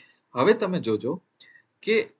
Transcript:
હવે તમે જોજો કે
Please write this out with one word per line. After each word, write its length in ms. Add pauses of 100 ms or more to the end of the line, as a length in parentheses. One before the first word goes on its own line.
(340)
હવે 180
તમે 280
જોજો 420 (600)
કે 380